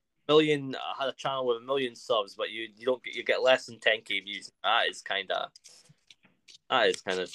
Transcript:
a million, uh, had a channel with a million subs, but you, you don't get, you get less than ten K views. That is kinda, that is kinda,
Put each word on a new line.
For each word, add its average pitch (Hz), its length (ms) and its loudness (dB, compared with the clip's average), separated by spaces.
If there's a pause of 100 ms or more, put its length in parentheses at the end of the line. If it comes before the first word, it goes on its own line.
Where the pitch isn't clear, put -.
(280)
a 143 40 2
million, 147 440 4
uh, - 240 -8
had 135 100 -2
a 120 40 -8
channel 135 340 -4
with 120 100 2
a 117 80 -14
million 131 300 0
subs, 104 400 -2
but 104 160 -4
you, 113 240 -6
you 110 100 -12
don't 127 180 0
get, - 120 -12
you 117 80 -6
get 107 200 0
less 127 220 4
than 117 140 -16
ten 110 220 2
K 98 180 -4
views. 95 320 -10 (120)
That 101 240 4
is 92 140 -6
kinda, 92 480 -4 (1200)
that 120 180 4
is 92 140 0
kinda, 92 340 -2